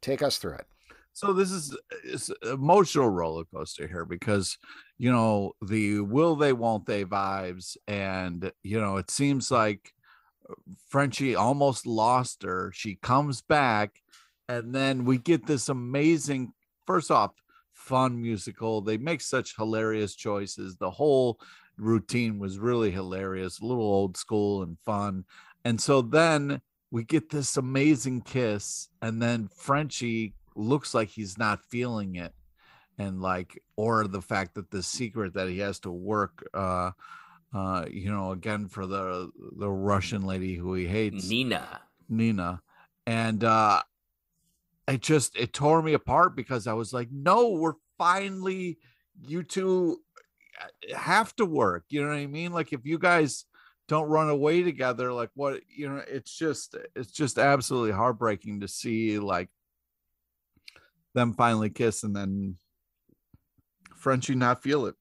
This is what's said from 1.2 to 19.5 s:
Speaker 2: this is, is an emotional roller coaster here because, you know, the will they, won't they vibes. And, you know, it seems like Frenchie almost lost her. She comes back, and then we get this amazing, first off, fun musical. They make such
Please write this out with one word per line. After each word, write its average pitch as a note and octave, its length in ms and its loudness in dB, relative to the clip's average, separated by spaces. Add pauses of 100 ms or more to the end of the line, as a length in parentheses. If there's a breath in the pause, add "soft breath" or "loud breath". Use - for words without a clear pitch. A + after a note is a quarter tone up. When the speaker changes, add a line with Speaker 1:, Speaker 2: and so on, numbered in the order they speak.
Speaker 2:
this F#3+ 200 2
is, D3 240 -8 (260)
is B2 280 -8 (120)
an A#2 120 -4
emotional D3+ 540 6
roller E2 360 0
coaster - 420 -10
here E2+ 180 -8
because, F#2 540 -2 (400 loud breath)
you B2 140 2
know, A2 400 2 (100)
the G#2 380 0
will C#3 340 2
they, C#3+ 180 4
won't A2+ 340 0
they G#2 180 -2
vibes. F#2+ 720 -4 (100)
And, F#2+ 640 -4 (140)
you G#2+ 160 -2
know, G2 160 0
it F#2+ 160 -4
seems C#3+ 360 0
like G#2+ 440 0 (960 soft breath)
Frenchie C#3 480 0
almost C3+ 500 2
lost A#2+ 560 2
her. F#2 320 -4
She G2+ 220 -8
comes C3+ 460 0
back, A#2 600 2 (460 soft breath)
and A#2+ 260 -6
then C3+ 300 0
we B2+ 140 4
get E3 280 2
this D3 220 0
amazing, C3+ 840 0 (340)
first F#3 240 0
off, A2+ 220 4 (400 soft breath)
fun B2+ 480 0
musical. A2+ 600 -4
They G#2+ 180 -2
make D3 220 -4
such - 360 -4